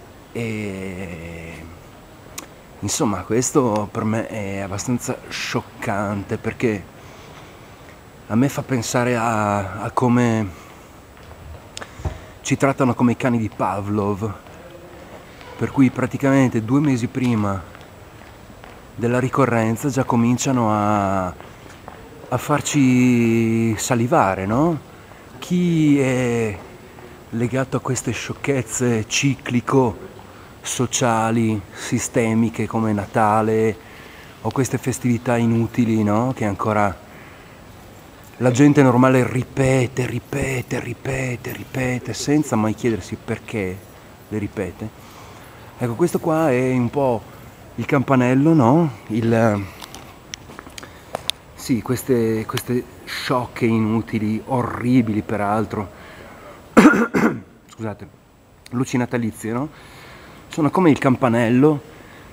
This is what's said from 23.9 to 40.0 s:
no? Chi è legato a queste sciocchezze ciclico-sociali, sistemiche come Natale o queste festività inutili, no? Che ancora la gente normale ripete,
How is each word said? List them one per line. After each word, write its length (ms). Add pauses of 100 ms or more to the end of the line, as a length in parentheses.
no? 340 (600)
Chi 600
è 560 (760)
legato 460
a 20
queste 320
sciocchezze 960
ciclico-sociali, 2500 (140)
sistemiche 920
come 260
Natale 840 (640)
o 100
queste 260
festività 580
inutili, 680
no? 320
Che 100
ancora 500 (1400)
la 120
gente 320
normale 420
ripete, 800